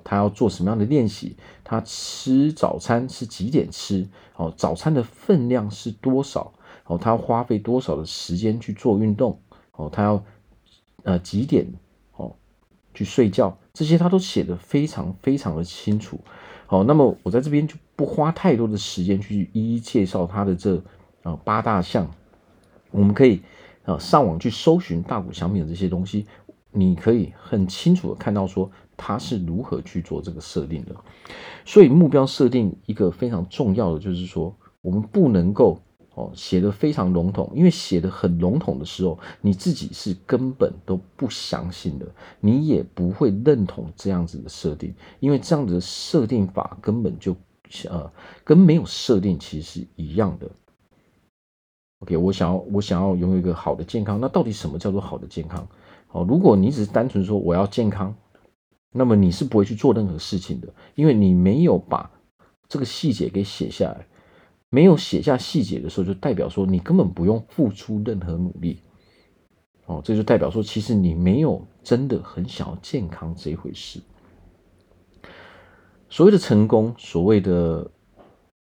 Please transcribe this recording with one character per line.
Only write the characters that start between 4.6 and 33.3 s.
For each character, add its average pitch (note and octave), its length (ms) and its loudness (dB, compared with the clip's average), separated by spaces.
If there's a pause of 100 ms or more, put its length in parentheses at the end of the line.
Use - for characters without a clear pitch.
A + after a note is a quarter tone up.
餐 - 180 -2
的 C3 100 2
分 B2+ 460 0
量 A2+ 220 -2
是 G#2 200 -10
多 C3 320 0
少？ - 300 -8 (320)
哦， F2 140 -4
他 A2+ 120 0
要 A#2 60 4
花 A#2 260 -2
费 A#2 160 -2
多 A#2+ 220 -2
少 D#2+ 160 -4
的 D#2+ 80 -6
时 - 320 -8
间 A2 240 -2
去 G#2 140 -8
做 G#2 240 2
运 G#2+ 180 2
动？ A#2 240 -2 (320)
哦， D2+ 180 -10
他 G#2 140 0
要， G#2 180 2 (800)
呃， F2+ 160 0
几 G2+ 260 -4
点， C3+ 220 2 (500)
哦， - 200 -12 (580)
去 G#2 100 -6
睡 A2 240 2
觉？ F#2+ 300 0 (140)
这 - 120 -6
些 D#3+ 140 6
他 F3 100 2
都 F#3 100 4
写 C#3+ 260 -2
得 F2+ 120 -6
非 C#3+ 300 0
常 F#2 340 -6
非 C3+ 160 0
常 E2 200 -4
的 E2+ 80 -4
清 G#2+ 340 -4
楚。 - 220 -12 (480)
好， F#2+ 140 4
那 B2+ 100 4
么 C#3 300 6
我 F#2+ 80 -6
在 A#2+ 100 2
这 D3 80 -2
边 D3 180 2
就 - 100 -10 (180)
不 D#3 100 -2
花 D#3 280 0
太 D#3+ 240 2
多 A2+ 100 0
的 G#2+ 100 -2
时 F#2+ 280 -6
间 F#2+ 160 2
去 G2+ 320 -4
一 A2+ 240 -2
一 A#2 40 -4
介 A2 240 0
绍 F2+ 220 -2
他 G2+ 180 -4
的 F#2+ 100 2
这， F2+ 280 0 (400)
呃， E2 120 -6 (100)
八 G#2+ 180 -2
大 G#2 180 0
项。 E2+ 300 -2 (800)
我 G2 80 -4
们 G2+ 160 4
可 C3+ 100 4
以， G#2+ 160 6 (440)
呃， E2+ 160 -4
上 C#3+ 260 4
网 E2 120 -2
去 A2+ 120 -4
搜 E3 300 2
寻 E2+ 200 -4
大 G#2+ 200 -6
谷 F2+ 120 -10
翔 F#2 220 -4
平 F2+ 80 0
的 D2+ 60 -6
这 E2 80 -8
些 F#2 120 -2
东 F2+ 160 -4
西， G#2 220 -6 (460)
你 F#2 240 2
可 A2+ 160 2
以 F#2 260 0
很 G2 300 -2
清 E3+ 260 2
楚 - 140 0
地 - 80 -6
看 G#2 180 -4
到 F#2+ 140 -2
说 F#2+ 200 -2 (280)
他 G#2 200 -6
是 G2 280 -6
如 E2+ 180 -4
何 - 200 -6
去 F2 200 -8
做 D2 180 -8
这 E2+ 120 -10
个 D#2 80 -14
设 D2+ 260 -8
定 D2+ 180 -8
的。 - 120 -16 (680)
所 G3+ 200 10
以 C3+ 40 10
目 D#3 200 8
标 C3+ 180 4
设 C3 220 2
定 A#2 280 0 (100)
一 A2 60 -6
个 F#2+ 200 0
非 B2 180 -6